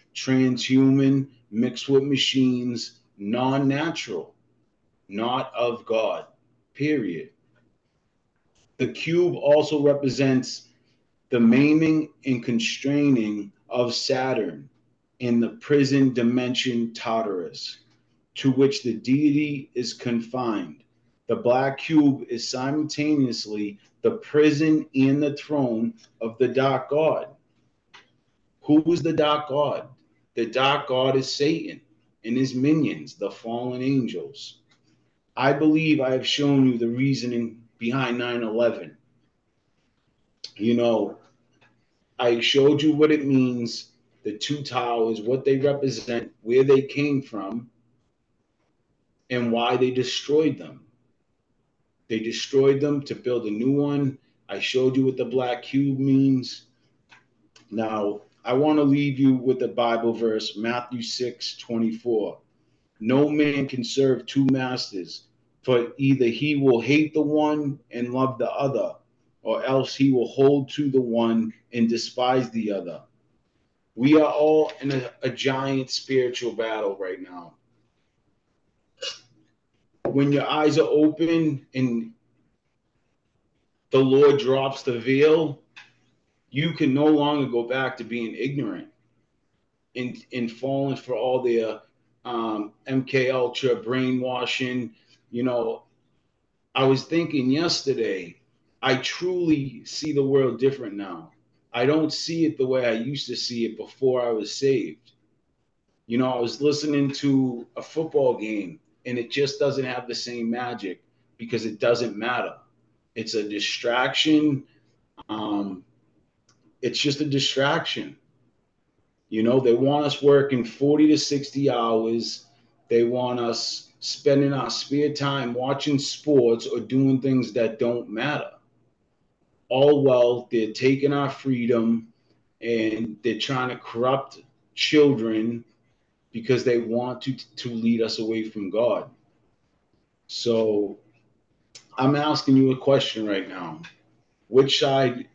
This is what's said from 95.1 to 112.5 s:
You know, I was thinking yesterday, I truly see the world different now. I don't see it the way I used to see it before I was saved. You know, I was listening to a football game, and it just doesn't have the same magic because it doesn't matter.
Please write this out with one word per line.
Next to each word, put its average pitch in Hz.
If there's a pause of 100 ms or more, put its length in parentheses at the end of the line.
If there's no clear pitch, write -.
You 120
know, 120 (920)
I 135
was 135
thinking 151
yesterday, 120 (460)
I 127
truly 151
see -
the 139
world 135
different 127
now. 92 (400)
I 123
don't 151
see 165
it 139
the 131
way 127
I 113
used 131
to 120
see 117
it 110
before 127
I 120
was 107
saved. 113 (960)
You 117
know, 131
I 127
was 120
listening 143
to 131 (100)
a 120
football 147
game, 104 (280)
and 123
it 117
just 139
doesn't 135
have 123
the 120
same 120
magic 117 (340)
because 117
it 107
doesn't 117
matter. 117 (600)